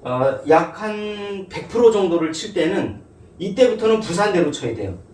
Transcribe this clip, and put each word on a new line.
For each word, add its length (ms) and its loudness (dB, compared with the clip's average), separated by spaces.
어, 460 -2
약 320 2
한 680 -8
백 200 -12
프로 220 6
정도를 420 0
칠 200 -10
때는 500 -2
이때부터는 640 2
부산대로 500 2
쳐야 240 -6
돼요. 280 -8